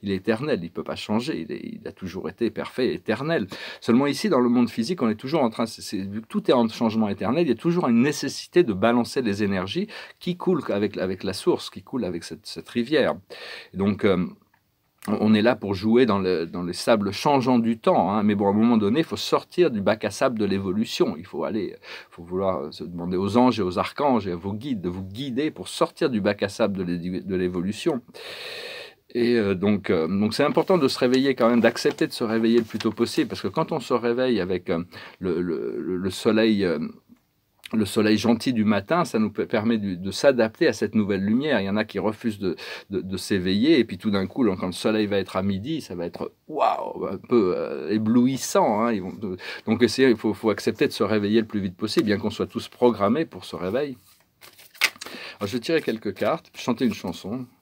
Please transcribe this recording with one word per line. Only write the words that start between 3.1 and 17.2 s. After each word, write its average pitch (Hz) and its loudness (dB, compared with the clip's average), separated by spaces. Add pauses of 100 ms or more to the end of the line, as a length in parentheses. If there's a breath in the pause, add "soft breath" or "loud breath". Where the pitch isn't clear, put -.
Seulement 127 4
ici, 143 -2
dans 156 4
le 123 4
monde 120 4
physique, 127 -4
on 117 2
est 107 0
toujours 143 -2
en 117 2
train, 117 -4
c'est, 104 -14
c'est, 101 -8
vu 98 -8
que - -18
tout - -2
est 156 8
en 120 4
changement 110 0
éternel, 107 0
il - -2
y 123 4
a 110 2
toujours 170 0
une 117 6
nécessité 147 2
de 139 2
balancer 117 2
les 101 0
énergies 101 -2 (320 loud breath)
qui 180 -4
coulent 180 0
avec, 101 0
avec 92 -4
la 95 -2
source, - -2
qui - -14
coulent 120 -4
avec 87 -4
cette, - -14
cette - -14
rivière. 120 0 (580 loud breath)
Et - -8
donc, 98 0
euh, 92 4 (840)
on 107 4
est 107 6
là 120 4
pour 101 -4
jouer 110 4
dans 101 2
le, 92 0
dans 87 -6
les 87 -4
sables 101 2
changeants 127 2